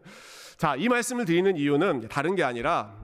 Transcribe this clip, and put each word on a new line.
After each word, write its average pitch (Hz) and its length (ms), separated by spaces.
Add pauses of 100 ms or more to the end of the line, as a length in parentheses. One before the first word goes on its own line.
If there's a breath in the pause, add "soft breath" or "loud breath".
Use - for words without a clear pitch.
(580 loud breath)
자, 143 200
이 180 100
말씀을 240 380
드리는 175 320
이유는 143 500
다른 151 280
게 170 80
아니라, 120 600